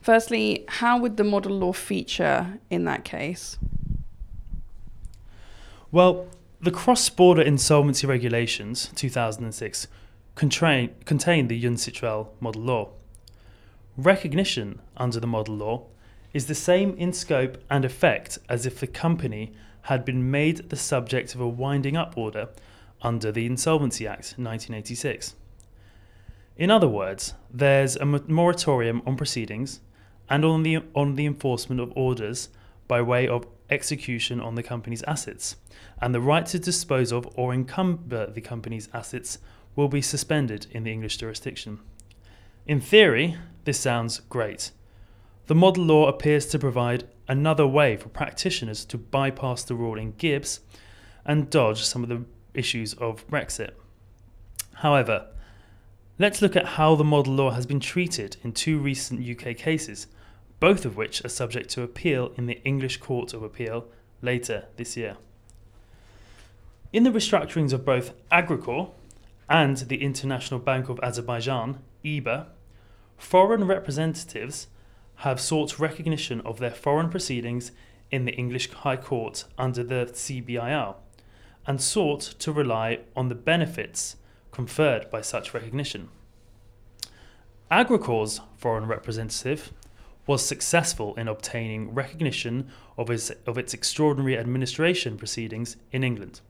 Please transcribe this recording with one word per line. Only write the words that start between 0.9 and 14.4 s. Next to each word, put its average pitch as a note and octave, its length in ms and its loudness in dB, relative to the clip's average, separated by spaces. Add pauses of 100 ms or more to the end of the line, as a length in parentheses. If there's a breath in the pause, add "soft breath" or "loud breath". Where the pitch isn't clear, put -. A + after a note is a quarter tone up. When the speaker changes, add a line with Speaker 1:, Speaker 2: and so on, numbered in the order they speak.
Speaker 1:
would A#3+ 180 -2
the G#3+ 80 4
model G3+ 340 0
law F#3 140 0
feature F3+ 880 0 (100)
in F3 140 0
that D3+ 200 -4
case? - 540 -8 (2250 soft breath)
Speaker 2:
Well, F3+ 380 6 (320)
the F3 100 2
cross-border F3+ 720 8
insolvency C#3+ 640 4
regulations, A#2+ 880 0
two C3+ 160 -2
thousand A#2 340 -2
and A2 100 -8
six, - 340 -6 (460 soft breath)
contra-, C#3 560 2 (140)
contain D3 440 2
the A#2 180 -2
unsitual A2+ 760 -4
model A2 220 -6
law. A#2 280 0 (1040 soft breath)
Recognition D#3 840 0 (160)